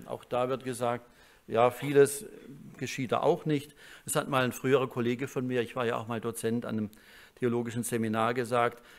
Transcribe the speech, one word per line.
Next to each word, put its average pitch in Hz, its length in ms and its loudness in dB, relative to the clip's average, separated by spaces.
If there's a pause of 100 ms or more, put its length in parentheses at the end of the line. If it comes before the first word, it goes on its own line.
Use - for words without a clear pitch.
Auch 120 180 -10
da 127 240 -2
wird 127 160 -4
gesagt, 120 420 -4 (400)
ja, 120 240 6
vieles 139 560 4 (500)
geschieht 127 340 -6
da 120 100 2
auch 151 260 2
nicht. 147 280 -2 (300)
Es - 100 -4
hat 151 140 0
mal 131 160 2
ein 120 80 0
früherer 131 340 2
Kollege 123 420 -2
von 131 180 -4
mir, 123 160 0
ich 113 120 -8
war 123 120 -2
ja 120 100 0
auch 117 100 -6
mal 113 140 -4
Dozent 117 460 -2
an 117 100 -4
einem 107 140 -2 (480)
theologischen 117 460 -2
Seminar, 113 500 0
gesagt, 120 500 0 (140)